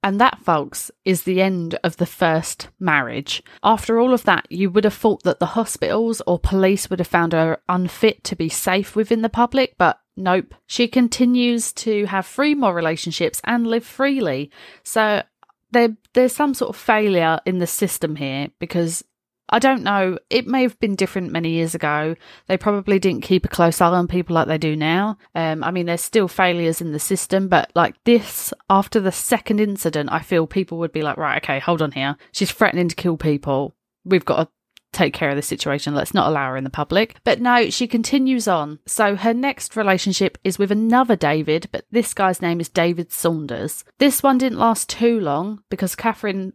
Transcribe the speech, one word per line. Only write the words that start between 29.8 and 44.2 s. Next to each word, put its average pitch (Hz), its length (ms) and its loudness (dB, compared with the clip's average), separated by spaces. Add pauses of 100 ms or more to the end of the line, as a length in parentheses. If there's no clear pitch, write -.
I 160 100 -2
feel 160 280 0
people 180 300 -4
would 165 160 -6
be 160 80 -4
like, 147 160 -4
"Right, 156 260 -2
okay, 139 160 -4
hold 165 220 0
on 151 100 -2
here. 139 240 -4 (160)
She's - 180 -2
threatening 180 380 0
to 165 80 -4
kill 170 220 -2
people. 143 580 -2 (300)
We've 180 180 2
got - 200 0
to 160 60 -6 (440)
take 147 200 0
care 143 180 -2
of 139 40 -2
the 143 60 -2
situation. 143 540 -4
Let's - 180 -4
not 185 160 2
allow 139 220 -2
her 131 40 -6
in 135 80 -6
the 135 60 -6
public." 170 560 -2
But 233 160 0
no, 240 280 2
she - 180 -4
continues 254 600 0
on. 151 380 -2
So 202 320 0
her 226 160 0
next 254 420 -4
relationship 196 720 0
is 190 140 -4
with 202 120 2
another 226 460 2
David, 156 560 0
but - 180 -6
this - 220 0
guy's 185 280 0
name 170 200 -2
is 165 80 -8
David 170 420 -2
Saunders. 160 720 -4 (160)
This 269 240 2